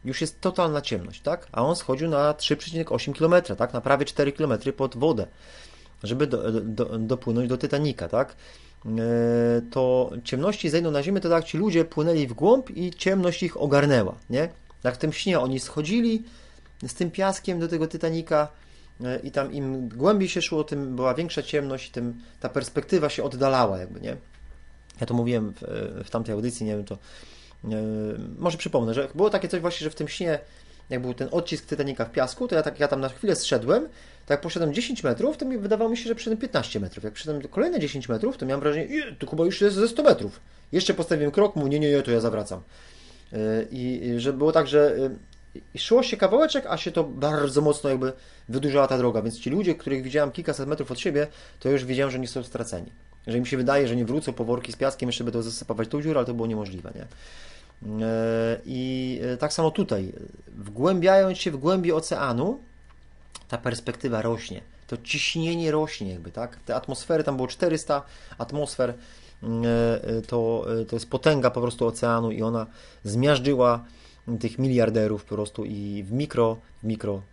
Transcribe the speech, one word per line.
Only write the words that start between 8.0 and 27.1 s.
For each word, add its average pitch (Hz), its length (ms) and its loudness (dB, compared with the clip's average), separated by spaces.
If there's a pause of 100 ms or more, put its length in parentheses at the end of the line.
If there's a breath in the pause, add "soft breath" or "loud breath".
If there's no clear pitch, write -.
tak? 127 280 0 (500 loud breath)
E, 110 40 -6 (800)
to 127 400 2 (140)
ciemności 175 440 -2
zejdą 165 220 2
na 143 120 0
ziemię, 190 180 0
to 170 80 -2
tak 165 160 4
ci 156 140 -4
ludzie 165 260 4
płynęli 156 420 2
w 117 60 -6
głąb 220 380 4
i 175 200 -4
ciemność 185 520 2
ich 175 180 -4
ogarnęła, 139 540 4 (160)
nie? 143 180 0 (360)
Jak 123 100 2
w - 40 -14
tym 156 140 0
śnie 170 280 0
oni 131 200 0
schodzili 226 640 0 (640 loud breath)
z - 80 -10
tym 180 160 -2
piaskiem 190 500 -2
do 165 80 -2
tego 160 180 0
Titanica, 160 640 0 (560 soft breath)
e, 127 140 -4
i 135 120 -8
tam 139 220 -2
im 131 360 -4
głębiej 180 400 4
się 175 140 -2
szło, 156 220 0
tym 139 320 -4
była 127 180 2
większa 160 280 -4
ciemność 135 460 -4
i - 20 -18
tym 120 320 -6 (180 loud breath)
ta 127 80 -6
perspektywa 147 600 0
się - 160 -2
oddalała 127 540 4
jakby, 92 220 -10
nie? 113 160 -6 (840)
Ja 117 60 -2
to 117 80 -2
mówiłem 117 460 0
w, - 20 -14 (420)
w - 60 -16
tamtej 113 240 -4
audycji, 117 320 -2
nie 107 100 -2
wiem, 104 80 -4
to, 101 100 -10 (680 loud breath)